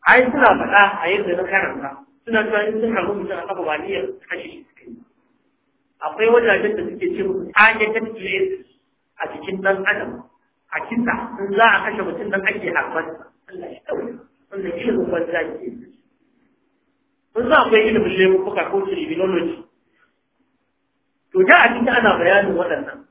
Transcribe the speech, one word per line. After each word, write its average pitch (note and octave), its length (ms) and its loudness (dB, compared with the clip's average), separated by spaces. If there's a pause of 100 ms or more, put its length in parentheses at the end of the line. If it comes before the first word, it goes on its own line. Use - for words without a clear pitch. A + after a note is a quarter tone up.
Ai A3+ 200 8
suna B3+ 260 4
faɗa G3+ 340 4 (100)
a - 140 -6
yadda F#3 280 -2
na F#3 80 -2
karanta, D#3 460 -4 (300)
suna A3+ 220 -2
cewa G#3+ 220 -2
in A3 180 -2
sun A3+ 120 0
harbi G3 200 -2
mutum G3 240 -6
a E3+ 80 -10
ƙafa F#3 200 -6
ba D3+ 120 -2
niyyar - 280 -6 (140)
kashe - 240 -12
shi - 220 -18
suka - 180 -20
yi. A#3 140 -20 (1040)
Akwai G#3+ 280 -2
wajajen A3+ 460 4
da - 80 -6
suke - 240 -6
ce - 160 -4
musu - 280 -6
targeted A3 540 2
places F#3+ 600 -6 (540)
a D#3+ 80 -6
jikin F#3 340 -10
ɗan F#3+ 240 0
adam, - 260 -2 (600)
a D#3+ 80 -6
kisa, A#3 340 -4 (220)
in G3 180 -8
za A3+ 120 4
a G#3 140 4
kashe G#3+ 220 -6
mutum F3 280 -6
nan F#3+ 120 -4
ake F#3+ 280 -4
harbar D#3+ 360 -4
sa. - 200 -16 (180)
Allah - 260 -16
shi - 120 -18
kawai, - 360 -8 (280)
wannan F3+ 280 -10
ilimin F#3 360 -2
banza E3 300 -2
ke - 220 -8
yi. - 320 -14 (1400)
Kun A#3 80 -2
san D4+ 160 6
akwai A3 260 6
ilimin F3+ 320 2
laifuka F#3+ 540 2
ko G3 100 0
criminology. E3+ 800 -4 (1700)
To F#4 80 4
da F4 120 6
a C#4+ 140 6
cikin A#3 200 0
ana A3+ 280 4
bayanin F#3 400 2
waɗannan. E3+ 420 -4 (120)